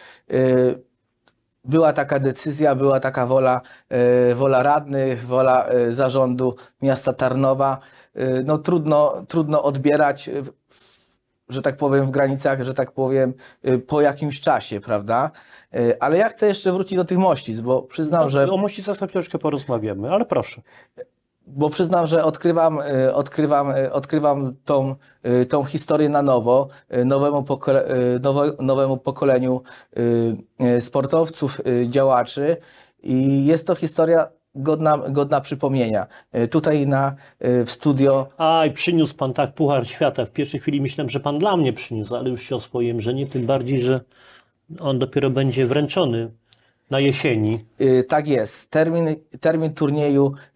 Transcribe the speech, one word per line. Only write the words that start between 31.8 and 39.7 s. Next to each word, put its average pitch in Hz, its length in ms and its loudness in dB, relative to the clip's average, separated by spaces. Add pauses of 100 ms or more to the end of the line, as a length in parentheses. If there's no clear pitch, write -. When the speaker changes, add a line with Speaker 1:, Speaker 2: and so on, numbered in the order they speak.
Speaker 1:
działaczy 135 680 0 (460)
i 135 440 2
jest 160 200 2
to 185 80 2
historia 165 540 0 (260)
godna, 151 440 0 (100)
godna 143 320 0
przypomnienia. 131 680 -2 (300)
Y, 120 120 0
tutaj 156 380 0
na, 139 280 0 (300)
y, 123 200 2
w 120 60 -8
studio 135 580 2 (100)
Speaker 2:
Aj, 160 340 2
przyniósł 160 440 0
pan 135 160 -4
tak 143 220 -2
Puchar 139 320 0